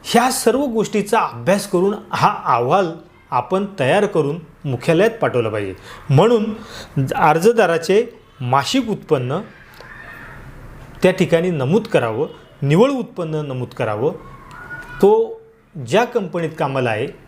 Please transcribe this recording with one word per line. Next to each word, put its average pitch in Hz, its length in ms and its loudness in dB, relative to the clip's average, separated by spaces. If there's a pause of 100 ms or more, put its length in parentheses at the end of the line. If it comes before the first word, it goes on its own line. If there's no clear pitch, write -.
ह्या 240 260 2
सर्व 247 360 0
गोष्टीचा 214 540 0
अभ्यास 156 460 -2
करून 190 280 0 (160)
हा 165 220 4 (140)
अहवाल 151 440 2 (400)
आपण 185 340 0 (140)
तयार 175 280 2
करून 160 320 0 (260)
मुख्यालयात 160 480 2
पाठवलं 117 380 0
पाहिजे. 101 240 -4 (360)
म्हणून 208 340 4 (720)
अर्जदाराचे 180 920 4 (360)
मासिक 139 500 0
उत्पन्न 143 500 -2 (1600)
त्या 180 100 4
ठिकाणी 170 380 2
नमूद 160 360 0
करावं, 120 400 0 (360)
निव्वळ 175 280 4
उत्पन्न 160 560 -6
नमूद 127 280 -8
करावं, 113 380 -2 (840)
तो 220 460 2 (340)
ज्या 156 300 0
कंपनीत 175 540 -4
कामाला 135 320 -2
आहे 113 160 -2 (220)